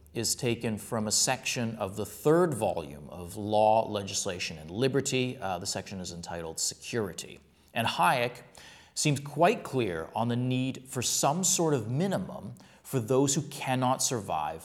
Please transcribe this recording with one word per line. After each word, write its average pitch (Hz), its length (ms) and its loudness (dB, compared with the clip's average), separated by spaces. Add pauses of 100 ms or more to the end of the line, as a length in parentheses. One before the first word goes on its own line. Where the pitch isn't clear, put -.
(140)
is 113 200 0
taken 113 440 0
from 107 300 -2
a 104 40 0
section 120 640 0
of 98 220 -4
the 104 80 -2
third 165 480 4
volume 80 560 -2
of 87 260 -10
Law, 107 540 4
Legislation, 98 680 -4
and 151 120 -12
Liberty. 131 720 0
Uh, 92 180 -4
the 98 60 -8
section 98 340 -6
is 87 140 -8
entitled 85 440 -8
Security. - 840 -4 (340)
And 117 120 0
Hayek 139 580 2 (500)
seemed - 320 0
quite 180 380 2
clear 92 520 -2
on 117 140 0
the 120 80 0
need 127 500 0
for 123 140 -4
some 156 420 2
sort 165 300 4
of 110 160 0
minimum 131 640 -2 (280)
for 131 200 -2
those 131 340 4
who 156 60 2
cannot 127 600 0
survive 82 640 -2